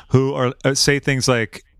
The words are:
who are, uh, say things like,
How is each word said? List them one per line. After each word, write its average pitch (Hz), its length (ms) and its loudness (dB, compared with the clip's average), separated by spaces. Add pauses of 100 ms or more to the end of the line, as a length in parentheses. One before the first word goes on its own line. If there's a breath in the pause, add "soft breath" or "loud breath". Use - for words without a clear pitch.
who 135 260 0
are, 127 180 -2 (120)
uh, 135 100 2
say 143 240 0
things 131 300 -2
like, 117 340 -2 (180)